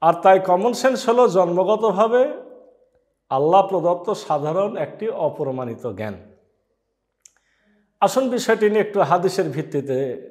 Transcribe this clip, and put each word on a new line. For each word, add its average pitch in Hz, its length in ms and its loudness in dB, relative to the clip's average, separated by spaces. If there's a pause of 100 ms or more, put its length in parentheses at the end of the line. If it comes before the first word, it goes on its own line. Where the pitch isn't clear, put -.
আর 165 140 4
তাই 190 260 6
কমন 190 320 0
সেন্স 254 360 0
হলো 240 200 4
জন্মগতভাবে 208 1040 2 (1000)
আল্লাহ 165 360 4
প্রদত্ত 175 440 -2
সাধারণ 175 640 -4
একটি 170 320 -8
অপ্রমাণিত 127 840 -6
জ্ঞান। 104 220 -10 (1900)
আসুন 247 280 0
বিষয়টি 220 420 0
নিয়ে 214 100 2
একটু 202 200 -2
হাদিসের 175 500 0
ভিত্তিতে 135 800 -6